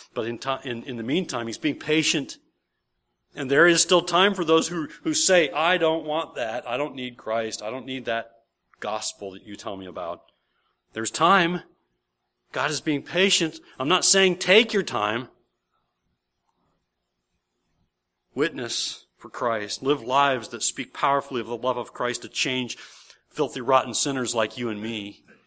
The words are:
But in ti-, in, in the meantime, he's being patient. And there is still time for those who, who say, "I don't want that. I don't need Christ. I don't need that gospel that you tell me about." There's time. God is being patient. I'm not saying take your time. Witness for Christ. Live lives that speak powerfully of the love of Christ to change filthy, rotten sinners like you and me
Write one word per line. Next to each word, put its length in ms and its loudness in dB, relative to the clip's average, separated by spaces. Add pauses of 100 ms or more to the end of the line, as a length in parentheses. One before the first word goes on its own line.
(140)
But 120 -4
in 120 -6
ti-, 280 -4
in, 180 -6
in 140 -10
the 60 -6
meantime, 440 -4
he's 100 -8
being 220 -2
patient. 600 0 (960)
And 160 -4
there 160 8
is 160 6
still 180 6
time 320 4
for 100 -2
those 260 4
who, 180 -6 (160)
who 100 0
say, 380 4
"I 260 0
don't 280 2
want 300 -4
that. 320 -6
I 80 -4
don't 200 -4
need 220 -8
Christ. 440 -4
I 80 -8
don't 160 -8
need 200 -8
that 260 -4 (480)
gospel 520 -6
that 140 -18
you 100 -14
tell 220 -10
me 80 -12
about." 380 -10 (720)
There's 180 -4
time. 500 4 (880)
God 200 -2
is 100 -4
being 220 -2
patient. 560 0 (180)
I'm 120 -2
not 160 2
saying 320 6
take 360 4
your 80 0
time. 460 -2 (3000)
Witness 720 -4 (120)
for 120 -18
Christ. 540 -2
Live 180 2
lives 460 2
that 160 -10
speak 300 -4
powerfully 480 0
of 60 -6
the 100 -6
love 200 -2
of 160 -8
Christ 300 -4
to 60 -12
change 480 -4 (520)
filthy, 320 -4
rotten 320 2
sinners 400 -2
like 240 0
you 120 -4
and 120 -6
me 400 -8 (260)